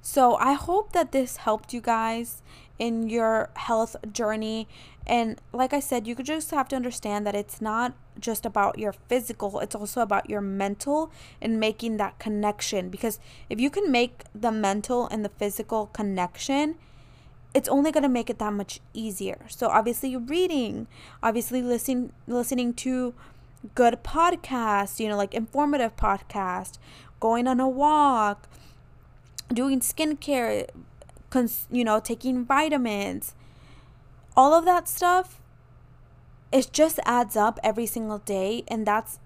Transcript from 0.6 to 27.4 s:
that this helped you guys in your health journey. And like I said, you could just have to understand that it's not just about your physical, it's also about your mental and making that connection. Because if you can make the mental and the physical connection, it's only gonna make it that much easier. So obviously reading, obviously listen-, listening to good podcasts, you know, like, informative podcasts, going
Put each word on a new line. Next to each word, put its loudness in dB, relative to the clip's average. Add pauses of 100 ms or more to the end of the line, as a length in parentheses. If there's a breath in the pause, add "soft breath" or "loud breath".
that 0
this -2
helped -2
you -8
guys -2 (360 loud breath)
in -2
your 2
health -2 (160)
journey. -4 (380 loud breath)
And 0 (120)
like 0
I 0
said, -4
you -6
could -8
just -4
have -2
to -4
understand -4
that -2
it's -6
not -2 (260)
just -6
about 0
your -4
physical, -4
it's -4
also -4
about 0
your -2
mental -2 (300 loud breath)
and 0
making -2
that -4
connection. -2
Because -6 (300 loud breath)
if -4
you 2
can 0
make 2 (100)
the -2
mental 0
and -4
the -4
physical -4
connection, -2 (800 soft breath)
it's 2
only 4
gonna 2
make 0
it -6
that -2
much -6 (120)
easier. -8
So -2
obviously 2
reading, -2 (360 loud breath)
obviously 0
listen-, -2 (140)
listening -2
to -4 (600 loud breath)
good 4
podcasts, 0
you -2
know, -2
like, -2
informative 0
podcasts, -2 (420 loud breath)
going 2